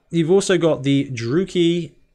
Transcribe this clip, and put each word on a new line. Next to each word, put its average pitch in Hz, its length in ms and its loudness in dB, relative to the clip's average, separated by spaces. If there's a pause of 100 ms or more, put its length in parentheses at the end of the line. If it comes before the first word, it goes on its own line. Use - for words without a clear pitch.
(100)
you've 165 200 0
also 190 260 4
got 151 260 0
the 139 280 0
Druchii 165 800 -2 (220)